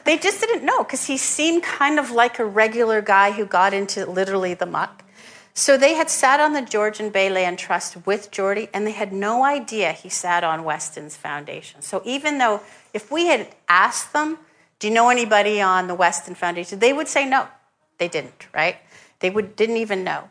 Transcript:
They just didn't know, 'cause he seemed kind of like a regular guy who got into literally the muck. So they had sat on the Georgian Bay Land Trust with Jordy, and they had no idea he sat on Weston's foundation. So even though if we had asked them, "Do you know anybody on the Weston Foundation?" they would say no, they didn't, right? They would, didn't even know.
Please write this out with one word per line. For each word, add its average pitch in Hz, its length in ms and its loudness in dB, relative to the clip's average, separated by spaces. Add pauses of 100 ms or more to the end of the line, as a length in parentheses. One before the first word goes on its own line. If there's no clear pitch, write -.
They 311 140 4
just 359 240 -2
didn't 440 240 0
know, 453 180 2
'cause - 220 -6
he 269 100 -4
seemed 330 460 0
kind 294 380 0
of 262 100 -2
like 240 300 2
a 233 60 -2
regular 220 580 2
guy 202 300 4
who 208 120 -4
got 190 260 4
into 196 360 -4
literally 185 480 -2
the 180 100 -6
muck. - 380 -6 (500)
So - 240 4
they 277 160 6
had 320 160 0
sat 277 300 4
on 302 140 2
the 285 100 -2
Georgian 214 480 -2
Bay 190 180 2
Land 180 300 0
Trust - 380 -6 (100)
with 202 240 -2
Jordy, 202 420 -2
and 208 140 -2
they 220 60 -4
had 202 200 -6
no 214 320 0
idea 220 460 0
he 160 180 -14
sat 175 340 0
on 160 200 -2
Weston's 151 520 -8
foundation. 147 680 -12
So - 200 -6
even 277 360 -4
though 214 220 0 (340)
if - 160 -10
we 339 160 0
had 254 220 0 (200)
asked 185 420 2
them, 302 280 -2 (400)
"Do 208 80 -4
you 214 80 0
know 233 140 6
anybody 214 520 2
on 185 240 2
the 180 80 -6
Weston 180 400 0
Foundation?" 175 460 -6
they 240 140 4
would 294 140 -4
say 277 180 0
no, 262 220 0 (520)
they 175 80 0
didn't, 143 480 -10
right? 165 220 0 (420)
They 180 100 0
would, 202 260 -4
didn't 226 220 0
even 208 260 -4
know. 151 280 -8